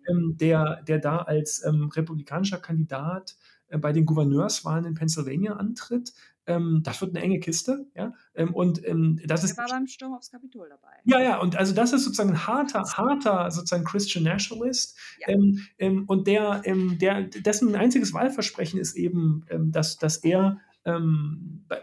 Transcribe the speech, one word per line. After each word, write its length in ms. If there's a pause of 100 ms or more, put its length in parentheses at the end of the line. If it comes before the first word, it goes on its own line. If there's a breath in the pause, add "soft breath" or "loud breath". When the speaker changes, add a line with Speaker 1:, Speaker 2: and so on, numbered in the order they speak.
(100)
Speaker 1:
ähm, 280
der, 440
der 160
da 200
als, 460
ähm, 240
republikanischer 680
Kandidat, 760 (320 soft breath)
äh, 100
bei 140
den 140
Gouverneurswahlen 800
in 80
Pennsylvania 600
antritt. 580 (340 soft breath)
Ähm, 360
das 200
wird 120
eine 80
enge 180
Kiste, 540
ja, 200 (200 loud breath)
ähm, 200
und, 320
ähm, 400
das 160
Speaker 2:
Der 80
Speaker 1:
ist 80
Speaker 2:
war 100
beim 180
Sturm 280
aufs 160
Kapitol 400
dabei. 180 (160)
Speaker 1:
Ja, 160
ja, 200
und 160
also 180
das 180
ist 120
sozusagen 260
ein 160
harter, 340
Speaker 2:
Krass. 160
Speaker 1:
harter, 540
sozusagen 340
Christian 400
Nationalist, 760 (220 loud breath)
Speaker 2:
Ja. 80
Speaker 1:
ähm, 320 (180 loud breath)
ähm, 280
und 200
der, 380
ähm, 340
der, 260
dessen 520
einziges 380
Wahlversprechen 680
ist 160
eben, 540
ähm, 220
dass, 260
dass 180
er, 420 (280 loud breath)
ähm, 840
b-, 140